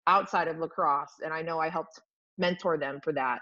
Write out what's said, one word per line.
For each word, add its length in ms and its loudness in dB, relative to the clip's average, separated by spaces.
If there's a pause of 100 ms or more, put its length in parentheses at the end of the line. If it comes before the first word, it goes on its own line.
outside 420 4
of 100 -4
lacrosse. 560 0 (100)
And 80 -6
I 100 -4
know 160 -4
I 120 0
helped 300 -6 (380)
mentor 400 0
them 240 -4
for 120 -2
that. 280 0